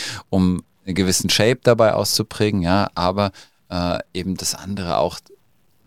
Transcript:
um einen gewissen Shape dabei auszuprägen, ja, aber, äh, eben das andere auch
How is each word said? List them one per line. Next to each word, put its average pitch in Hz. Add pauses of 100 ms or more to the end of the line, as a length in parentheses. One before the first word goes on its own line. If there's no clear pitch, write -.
(300)
um 90 (220)
einen 92
gewissen 92
Shape 110
dabei 113
auszuprägen, 104
ja, 92
aber, 95 (380)
äh, 87 (140)
eben 90
das 90
andere 90
auch 82 (680)